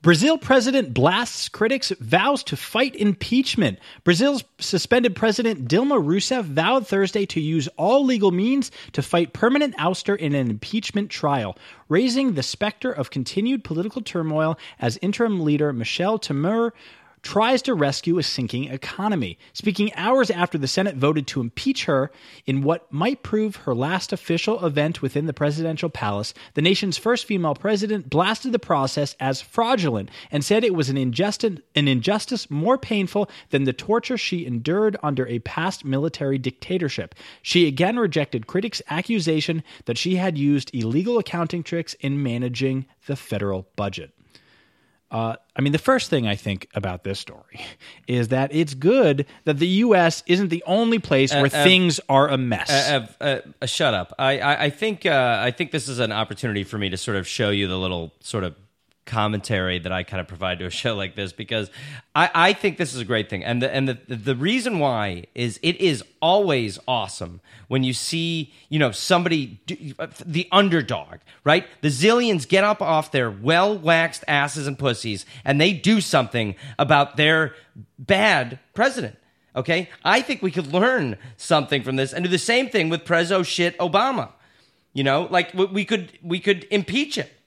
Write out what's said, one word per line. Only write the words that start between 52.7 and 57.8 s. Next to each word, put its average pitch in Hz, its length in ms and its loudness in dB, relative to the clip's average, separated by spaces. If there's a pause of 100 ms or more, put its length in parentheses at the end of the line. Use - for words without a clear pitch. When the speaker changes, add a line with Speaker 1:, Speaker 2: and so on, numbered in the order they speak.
Speaker 2:
uh, 139 380 2 (120)
uh, - 40 -8
uh, 139 160 0 (200)
uh, 135 60 -6
shut 123 300 0
up. 90 240 -4
I, 135 200 2
I, 143 260 2
I 147 40 2
think, 196 380 -4
uh, 127 360 4
I 123 60 2
think 135 220 -6
this 120 160 -4
is 131 100 -6
an 117 140 0
opportunity 104 520 -4
for 107 140 -8
me 98 120 -2
to 92 80 -6
sort 101 200 -4
of 92 100 -4
show 107 220 0
you 101 180 0
the 92 120 -4